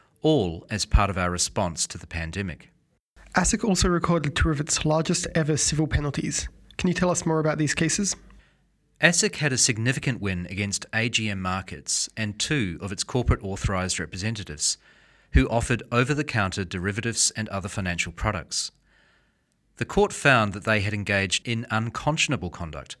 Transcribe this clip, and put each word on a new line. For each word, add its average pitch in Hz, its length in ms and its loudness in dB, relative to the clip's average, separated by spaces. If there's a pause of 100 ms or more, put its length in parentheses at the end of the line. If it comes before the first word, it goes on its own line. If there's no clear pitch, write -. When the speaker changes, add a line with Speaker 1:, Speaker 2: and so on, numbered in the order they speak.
(220)
Speaker 1:
all 104 480 2
as 107 140 -2
part 101 240 4
of 95 80 -2
our 90 140 2
response 87 560 -2
to - 120 -10
the - 80 -16
pandemic. 82 640 -6 (640)
Speaker 2:
asic 190 280 2
also 190 240 2
recorded 165 460 0
two 165 160 2
of 139 100 0
its - 240 -2
largest 160 500 0
ever 156 220 2
civil 151 300 2
penalties. 147 640 -2 (300)
Can 185 100 2
you 170 60 2
tell 180 160 2
us - 140 0
more 160 140 2
about 151 200 0
these 151 160 2
cases? 156 420 0 (840)
Speaker 1:
asic 170 360 4
had 147 160 0
a 123 60 0
significant 117 640 0
win 92 280 -2
against 98 440 -4
A 113 160 0
G 113 200 -2
M 98 120 -4
Markets 92 760 -4
and 104 220 -4
two 104 420 -2
of 95 120 -6
its 98 100 -6
corporate - 400 2
authorised 95 560 -2
representatives, 90 800 -4 (560)
who 131 160 6
offered 117 420 0
over-the-counter 120 720 2
derivatives 101 720 -2
and 107 140 -4
other 98 200 -4
financial 87 440 -4
products. - 580 -2 (1080)
The - 80 -4
court 202 260 2
found 117 400 4
that 104 120 -8
they 107 180 2
had 104 100 -2
engaged 98 560 0
in 117 220 -4
unconscionable 113 800 0
conduct, 76 500 -10